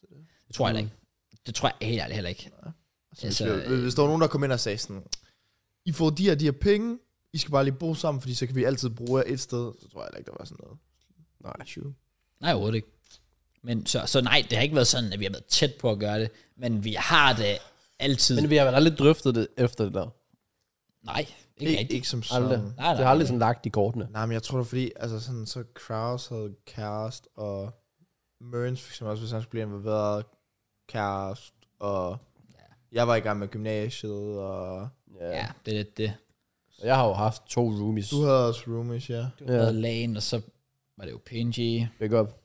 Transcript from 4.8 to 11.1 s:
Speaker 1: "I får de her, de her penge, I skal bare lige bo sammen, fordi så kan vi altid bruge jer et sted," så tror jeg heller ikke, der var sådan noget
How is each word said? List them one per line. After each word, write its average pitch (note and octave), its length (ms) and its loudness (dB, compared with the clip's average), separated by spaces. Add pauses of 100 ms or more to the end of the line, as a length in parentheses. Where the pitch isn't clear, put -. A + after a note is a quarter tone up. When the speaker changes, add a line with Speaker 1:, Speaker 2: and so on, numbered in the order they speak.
Speaker 1:
"I F3 60 -4
får D#3 180 2
de D3+ 140 -2
her, F#3 120 6
de D3+ 100 0
her C#3+ 60 4
penge, G#3 480 0 (340)
I D#3+ 40 -4
skal D3 140 -4
bare C#3 120 4
lige C#3 120 2
bo E3 200 -4
sammen, D3 260 -2
fordi B2+ 120 -6
så A#2+ 140 -2
kan C3 80 -4
vi B2+ 80 2
altid B2+ 260 0
bruge A#2+ 380 0
jer A#2+ 60 -2
et C3 60 -4
sted," A#2+ 320 -6 (100)
så - 80 -20
tror C#2 120 -16
jeg G1+ 60 -10
heller - 100 -14
ikke, - 140 -16
der - 80 -14
var - 60 -14
sådan - 180 -18
noget - 140 -20 (640)